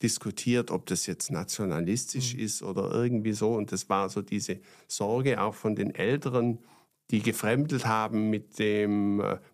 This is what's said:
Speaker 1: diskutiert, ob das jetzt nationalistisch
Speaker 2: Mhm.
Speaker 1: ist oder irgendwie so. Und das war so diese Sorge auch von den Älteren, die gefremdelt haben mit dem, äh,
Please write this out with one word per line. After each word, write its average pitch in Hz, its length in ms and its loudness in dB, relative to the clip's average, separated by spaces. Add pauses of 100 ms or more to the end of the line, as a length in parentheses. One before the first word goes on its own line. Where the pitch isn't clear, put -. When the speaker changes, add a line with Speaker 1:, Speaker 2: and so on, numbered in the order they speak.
Speaker 1:
diskutiert, - 680 0
ob 90 160 -2
das 92 200 -2
jetzt - 240 -6
nationalistisch 95 1040 -2
Speaker 2:
Mhm. 127 60 -8
Speaker 1:
ist 107 220 -4
oder 95 300 -2
irgendwie 113 400 0
so. 107 220 0
Und 104 180 -2
das - 160 -6
war 98 220 0
so 104 100 -4
diese 98 400 -4 (280)
Sorge 117 520 0
auch 107 140 0
von 107 200 0
den 104 200 -2
Älteren, 120 640 2 (520)
die 107 100 4
gefremdelt 123 680 2
haben 110 440 2
mit 107 280 -4
dem, 104 600 2
äh, 98 180 0 (160)